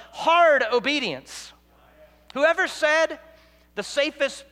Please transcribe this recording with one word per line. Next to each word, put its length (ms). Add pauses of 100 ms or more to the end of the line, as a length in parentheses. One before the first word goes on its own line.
(140)
hard 580
obedience. 800 (800)
Whoever 320
said 540 (560)
the 80
safest 680